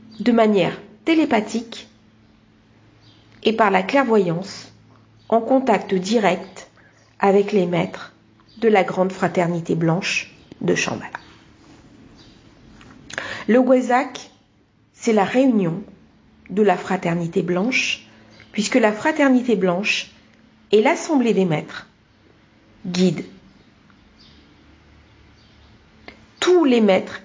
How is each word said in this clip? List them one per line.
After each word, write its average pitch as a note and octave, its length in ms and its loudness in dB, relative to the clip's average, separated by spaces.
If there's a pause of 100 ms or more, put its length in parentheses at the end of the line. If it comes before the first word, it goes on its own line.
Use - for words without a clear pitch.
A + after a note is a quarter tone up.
(200)
de A#3 120 0
manière G#3+ 480 2 (260)
télépathique B3 840 -2 (1500)
et A3 120 2
par A3 180 2
la F#3+ 100 2
clairvoyance, G3 920 -2 (560)
en A3+ 140 2
contact A#3+ 540 0
direct F#3 720 -2 (480)
avec G3 360 2
les F#3 120 2
maîtres F3 480 -6 (460)
de A3+ 80 0
la G3+ 160 4
grande F#3 280 -2
fraternité E3+ 640 -2
blanche E3 640 -2 (260)
de F2+ 140 0
Shambhala. - 340 -6 (2500)
Le A3 100 4
Wesak, B3+ 720 0 (640)
c'est - 200 -2
la G3+ 120 2
réunion G#3+ 560 0 (720)
de F#3+ 100 0
la F#3 160 2
fraternité F3 640 -4
blanche, F3+ 640 -2 (500)
puisque - 220 -2
la A3 160 4
fraternité C4 640 0
blanche F#3 540 -2 (640)
et G#3+ 100 6
l'assemblée C4+ 540 0
des F#3+ 100 2
maîtres D#3+ 420 -6 (1000)
guident F3+ 380 0 (3250)
tous F4 240 4
les B3 180 4
maîtres G3 440 0